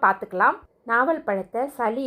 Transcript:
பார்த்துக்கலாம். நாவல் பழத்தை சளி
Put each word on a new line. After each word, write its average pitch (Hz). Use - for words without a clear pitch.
பார்த்துக்கலாம். 202
நாவல் 269
பழத்தை 196
சளி 240